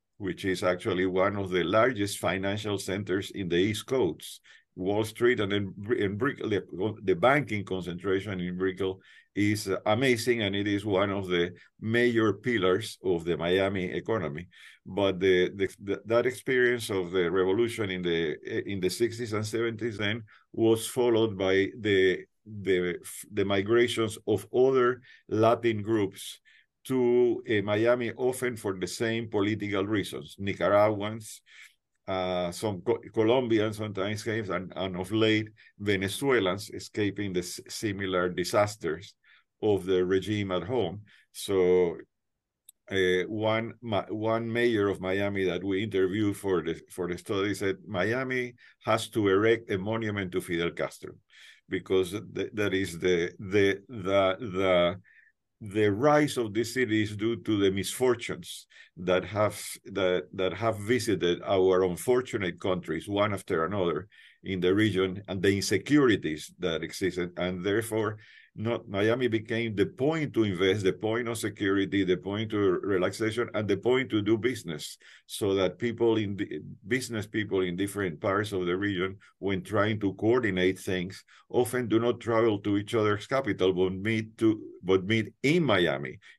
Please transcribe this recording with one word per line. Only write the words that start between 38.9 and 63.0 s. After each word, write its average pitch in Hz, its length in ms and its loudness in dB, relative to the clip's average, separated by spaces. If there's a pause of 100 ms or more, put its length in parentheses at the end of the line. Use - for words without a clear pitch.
of 98 240 2
the 92 180 2
regime 98 480 0
at 87 120 -2
home. 104 380 -2 (300)
So, 90 680 2 (920)
uh, 92 380 2
one, 110 540 -2
ma-, 110 280 -2
one 113 420 -2
mayor 113 380 2
of 87 100 -2
Miami 98 460 -2
that 87 180 -2
we 98 200 -2
interviewed 101 520 0
for 92 280 0
the, 80 260 -6
for 87 180 -6
the 87 120 -6
study 101 340 -2
said, 98 240 -2 (100)
"Miami 123 680 -2 (280)
has 110 260 0
to 104 180 2
erect 110 440 4
a 101 60 0
monument 104 540 -4
to 90 100 -2
Fidel 85 300 -2
Castro, - 420 -6 (560)
because 92 400 0
th-, 98 440 -6
that 101 200 0
is 92 240 -2
the, 90 400 2
the, 98 500 2
the, 98 520 2
the, 92 600 2 (600)
the 104 300 2
rise 147 460 2
of 107 180 -2
this 113 180 -2
city 110 300 2
is 107 120 -4
due 113 220 -2
to 107 220 0
the 98 100 4
misfortunes 98 960 -2 (320)
that 90 260 2
have, 101 400 -2 (220)
that, 92 380 0 (100)
that 92 200 -2
have 104 260 -2
visited 101 640 0
our 92 380 4
unfortunate 90 760 0
countries, 87 480 -4